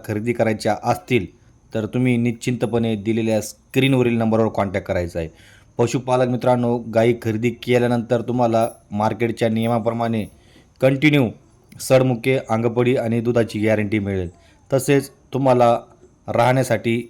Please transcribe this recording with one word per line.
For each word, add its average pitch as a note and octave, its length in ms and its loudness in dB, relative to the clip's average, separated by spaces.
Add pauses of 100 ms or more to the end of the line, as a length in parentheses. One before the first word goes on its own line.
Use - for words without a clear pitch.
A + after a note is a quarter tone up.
खरेदी A2+ 280 -4
करायच्या A2 500 -2
असतील A#2 500 -2 (400)
तर A2 120 -4
तुम्ही B2 320 0
निश्चिंतपणे A#2 800 -2
दिलेल्या A2 460 -2
स्क्रीनवरील B2+ 760 0
नंबरवर A2+ 300 2
कॉन्टॅक्ट G2 400 -4
करायचा F2 320 -4
आहे. - 340 -10 (260)
पशुपालक B2+ 480 0
मित्रांनो, B2 500 0 (160)
गायी A2+ 280 4
खरेदी A2+ 320 -2
केल्यानंतर A#2+ 680 0
तुम्हाला A#2 460 0 (240)
मार्केटच्या A2 580 -2
नियमाप्रमाणे A2+ 720 -2 (580)
कंटिन्यू C#3 460 2 (520)
सडमुके, C3 580 2 (120)
अंगपडी A#2 460 0
आणि A#2 260 -2
दुधाची A2+ 380 0
गॅरंटी G#2+ 400 0
मिळेल. F#2+ 300 -4 (420)
तसेच C#3 380 2 (240)
तुम्हाला B2+ 360 4 (580)
राहण्यासाठी A#2 720 0 (120)